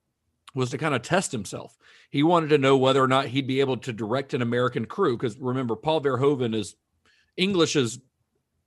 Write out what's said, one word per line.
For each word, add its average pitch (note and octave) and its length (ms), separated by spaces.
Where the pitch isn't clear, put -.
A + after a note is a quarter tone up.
was B2+ 180
to C3+ 80
kind D3 180
of - 60
test F#3 280
himself. - 480
He C#3+ 140
wanted E3 260
to D3+ 80
know C3+ 180
whether C3+ 260
or C3 60
not C3 200
he'd C3 180
be C3+ 140
able C3 180
to B2 140
direct A2+ 420
an B2 80
American A#2+ 420
crew. C#3 320
'Cause A#2+ 220
remember, B2+ 380
Paul D#3 240
Verhoeven B2+ 560
is, G#2 180
English F#3 400
is, A#2+ 240